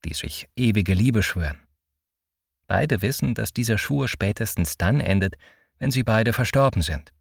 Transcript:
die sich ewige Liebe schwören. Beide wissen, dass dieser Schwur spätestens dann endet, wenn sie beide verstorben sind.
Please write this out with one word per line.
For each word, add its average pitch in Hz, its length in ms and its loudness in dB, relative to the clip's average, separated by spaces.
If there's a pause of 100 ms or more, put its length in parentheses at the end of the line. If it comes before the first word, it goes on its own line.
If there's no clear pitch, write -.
die 71 100 -8
sich - 400 -10
ewige 104 380 2
Liebe 110 300 2
schwören. 76 380 -4 (1040)
Beide 117 340 0
wissen, 127 340 -2
dass 113 180 -6
dieser 113 260 0
Schwur 139 280 -2
spätestens 98 720 -2
dann 107 240 2
endet, 95 340 2 (440)
wenn 135 120 -2
sie 127 120 0
beide 110 300 2
verstorben 127 500 2
sind. 76 380 -6